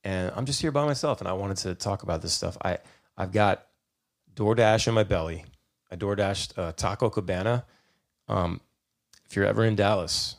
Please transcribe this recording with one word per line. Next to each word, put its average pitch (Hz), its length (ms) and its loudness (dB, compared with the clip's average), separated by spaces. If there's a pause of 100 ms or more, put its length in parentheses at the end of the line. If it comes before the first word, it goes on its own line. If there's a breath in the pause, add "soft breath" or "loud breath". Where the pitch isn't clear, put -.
and 92 320 -2
I'm 131 120 -4
just 139 160 -2
here 160 100 0
by 143 140 2
myself, 143 340 0
and 92 80 -6
I 92 60 -2
wanted 95 240 -4
to 90 160 -4
talk 101 280 -4
about 82 200 -2
this 82 100 -4
stuff. 85 320 -4
I, 90 140 -2 (360 soft breath)
I've 92 160 -6
got 101 360 2 (680)
DoorDash 110 540 4
in 117 60 2
my 110 100 6
belly. 82 400 -2 (480)
I 90 40 -12
DoorDashed, 101 600 -2
uh, 85 160 -4
Taco 101 380 -2
Cabana. 98 560 -2 (600 soft breath)
Um, 87 360 -2 (640)
if - 100 -8
you're 98 80 4
ever 107 220 4
in 107 100 2
Dallas 101 640 0